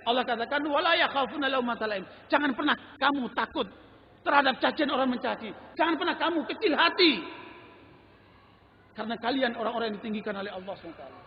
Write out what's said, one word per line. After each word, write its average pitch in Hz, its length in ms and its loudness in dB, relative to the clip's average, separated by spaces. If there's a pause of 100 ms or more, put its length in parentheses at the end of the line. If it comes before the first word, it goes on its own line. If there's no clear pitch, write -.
Allah 240 200 0
katakan, 254 400 -2
"Wala 320 320 2
yakhafuna 269 520 0
laumata 240 360 -2
laim." 202 200 -4 (240)
Jangan 285 280 2
pernah 294 200 2 (200)
kamu 277 400 0
takut 233 320 -2 (560)
terhadap 285 360 4
cacian 269 320 2
orang 262 200 2
mencaci. 220 400 -4 (240)
Jangan 330 200 2
pernah 339 200 -2
kamu 320 320 0
kecil 330 280 2
hati. 330 440 4 (1800)
Karena 220 240 -6
kalian 247 400 0
orang-orang 226 320 -2
yang 208 80 -6
ditinggikan 208 400 -6
oleh 202 120 -6
Allah 185 240 -10
subhanahu 165 200 -16
wa 151 80 -16
taala. 131 220 -18